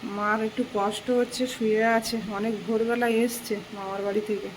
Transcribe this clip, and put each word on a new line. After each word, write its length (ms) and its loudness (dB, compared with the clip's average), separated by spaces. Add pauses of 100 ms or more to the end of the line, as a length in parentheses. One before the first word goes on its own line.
(180)
মার 220 2 (100)
একটু 140 -2 (120)
কষ্ট 320 0 (120)
হচ্ছে, 240 0 (100)
শুয়ে 300 2 (140)
আছে, 180 -2 (220)
অনেক 160 0 (120)
ভোরবেলা 420 2 (160)
এসছে 320 -2 (200)
মামার 300 -6
বাড়ি 240 2
থেকে। 280 -2